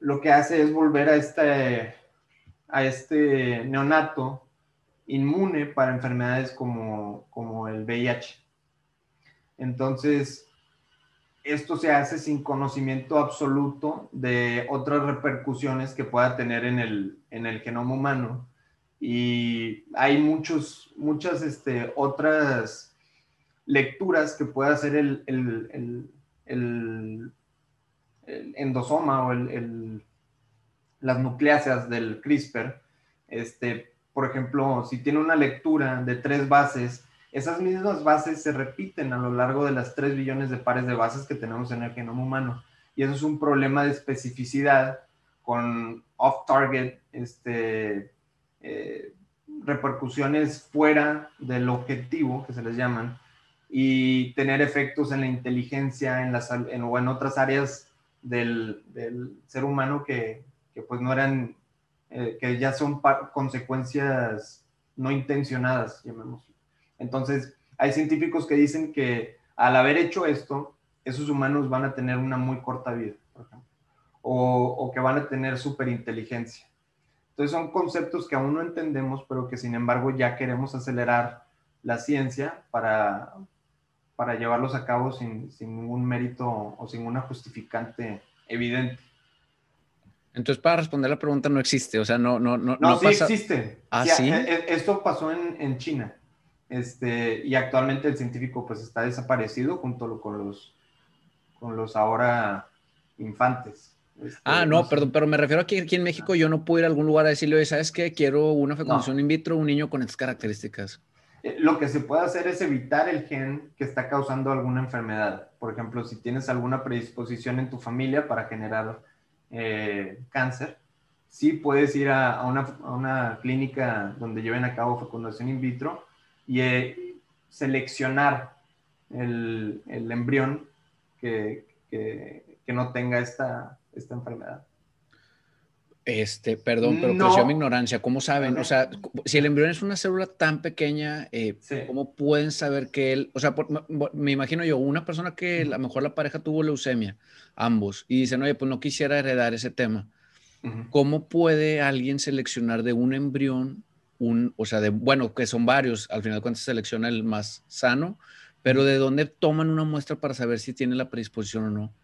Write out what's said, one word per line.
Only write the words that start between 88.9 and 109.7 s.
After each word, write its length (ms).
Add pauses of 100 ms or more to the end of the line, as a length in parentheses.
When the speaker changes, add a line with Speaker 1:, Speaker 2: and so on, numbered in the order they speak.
Speaker 2:
Entonces, 280
para 160
responder 320
la 100
pregunta, 300
no 100
existe, 400
o 60
sea, 120
no, 220
no, 180
no, 220
Speaker 1:
No, 100
Speaker 2:
no 100
Speaker 1:
sí 80
Speaker 2:
pasa 180
Speaker 1:
existe. 540 (120)
Speaker 2:
¿Ah, 140
Speaker 1:
Sí, 100
Speaker 2:
sí? 140
Speaker 1:
e-, 240
e-, 200
esto 300
pasó 280
en, 280
en 180
China, 380 (520)
este, 800
y 80
actualmente 540
el 100
científico, 480
pues, 160
está 200
desaparecido 760
junto 300
lo-, 140
con 160
los, 360 (840)
con 160
los 220
ahora 720 (480)
infantes. 720 (320)
Este, 220
Speaker 2:
Ah, 200
Speaker 1:
no 120
Speaker 2:
no, 60
Speaker 1:
sé. 80
Speaker 2:
perdón, 200
pero 160
me 80
refiero 260
a 60
que 140
aquí 160
en 60
México 320
yo 120
no 160
puedo 160
ir 60
a 20
algún 180
lugar 200
a 40
decirle, 280
"Oye, 80
¿sabes 260
qué? 220
Quiero 400
una 240
fecundación 400
Speaker 1:
No. 20
Speaker 2:
in 80
vitro, 300
un 100
niño 220